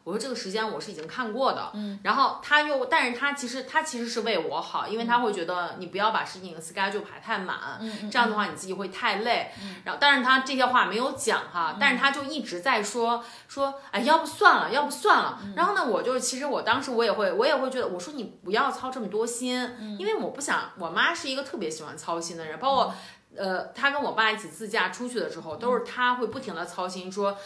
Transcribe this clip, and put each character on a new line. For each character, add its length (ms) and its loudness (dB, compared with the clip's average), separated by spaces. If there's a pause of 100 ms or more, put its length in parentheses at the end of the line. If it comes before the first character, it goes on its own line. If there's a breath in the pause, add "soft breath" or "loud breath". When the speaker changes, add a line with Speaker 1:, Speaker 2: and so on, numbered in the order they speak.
Speaker 1:
我 100 -8
说 60 -2
这 100 -6
个 60 -6
时 160 -8
间 180 -2
我 120 -6
是 100 -10
已 40 -10
经 120 -10
看 260 -6
过 200 2
的。 220 -6
Speaker 2:
嗯。 280 -8
Speaker 1:
然 140 2
后 260 2
她 200 4
又， 240 0
但 200 4
是 100 -2
她 160 0
其 140 -6
实， 160 -6
她 200 0
其 160 -6
实 100 -4
是 140 -2
为 140 2
我 240 -2
好， 280 -4
因 100 -2
为 60 -2
她 160 4
会 120 2
觉 120 -4
得 340 -2
你 80 -10
不 100 -8
要 140 4
把 140 0
事 160 -12
情 200 -12
schedule 420 -2
排 180 -14
太 180 -2
满， 180 -4 (240)
Speaker 2:
嗯， 80 -6
嗯， 140 -6
嗯。 80 -8
Speaker 1:
这 80 0
样 100 6
的 60 0
话 120 2
你 100 -6
自 100 -8
己 60 -4
会 160 -6
太 300 -2
累。 340 0 (100)
Speaker 2:
嗯。 220 -10
Speaker 1:
然 100 -4
后， 60 -6
但 180 8
是 60 0
她 160 8
这 140 -2
些 120 4
话 200 6
没 100 0
有 160 0
讲 280 0 (120)
哈， 220 0
Speaker 2:
嗯。 60 -8
Speaker 1:
但 120 6
是 80 0
她 100 6
就 140 -2
一 180 -4
直 180 -6
在 220 2
说， 420 0 (220 loud breath)
说， 340 -2 (120)
哎， 80 0
要 180 6
不 80 -2
算 300 8
了， 160 0
要 100 4
不 80 0
算 320 4
了。 220 -4
Speaker 2:
嗯。 100 -10
Speaker 1:
然 100 4
后 100 4
呢， 120 2
我 160 0
就， 160 0
其 180 -2
实 100 -4
我 140 -2
当 220 2
时 80 -6
我 140 2
也 80 4
会， 180 2
我 160 4
也 80 4
会 160 0
觉 80 -4
得， 80 0
我 140 -6
说 140 -10
你 100 -6 (180)
不 80 -10
要 200 2
操 200 -6
这 100 -6
么 60 -4
多 180 0
心， 360 -2 (180)
Speaker 2:
嗯。 200 -10
Speaker 1:
因 60 -6
为 120 0
我 140 -2
不 100 -10
想， 380 -2
我 120 -6
妈 240 2
是 140 -8
一 80 -4
个 80 -4
特 120 -10
别 140 -4
喜 140 -8
欢 120 -12
操 240 -4
心 160 -8
的 80 -8
人， 140 -8
包 160 4
括 120 6
Speaker 2:
嗯。 80 -4 (420 loud breath)
Speaker 1:
呃， 280 -2 (100)
他 160 2
跟 120 0
我 100 0
爸 180 4
一 60 0
起 120 -8
自 200 -10
驾 200 2
出 200 -8
去 100 -6
的 120 -2
时 100 -10
候， 160 -8
Speaker 2:
嗯。 20 -10
Speaker 1:
都 160 2
是 100 2
他 300 2
会 120 0
不 120 -4
停 160 -8
地 100 -4
操 240 -4
心 220 -8
说 360 0